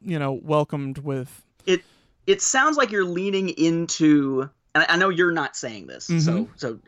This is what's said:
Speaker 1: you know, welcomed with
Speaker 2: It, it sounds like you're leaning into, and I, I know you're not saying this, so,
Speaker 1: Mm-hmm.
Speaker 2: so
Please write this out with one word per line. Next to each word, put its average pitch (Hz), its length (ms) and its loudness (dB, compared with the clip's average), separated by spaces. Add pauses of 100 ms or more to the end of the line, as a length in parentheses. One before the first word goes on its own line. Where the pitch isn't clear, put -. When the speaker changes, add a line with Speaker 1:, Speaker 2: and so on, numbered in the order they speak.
Speaker 1:
you 165 160 -4
know, 135 160 -2
welcomed 147 640 -2
with 139 440 -8 (240)
Speaker 2:
It, 180 160 2 (420)
it 196 160 2
sounds 294 360 2
like 247 140 2
you're 202 140 0
leaning 190 440 -2
into, 151 1000 2 (260)
and 156 80 4
I, 165 100 0
I - 40 2
know 190 120 2
you're 175 220 2
not 156 240 -4
saying 104 320 -12
this, 64 300 -8
so, 165 220 2
Speaker 1:
Mm-hmm. 233 160 -6
Speaker 2:
so 117 320 -8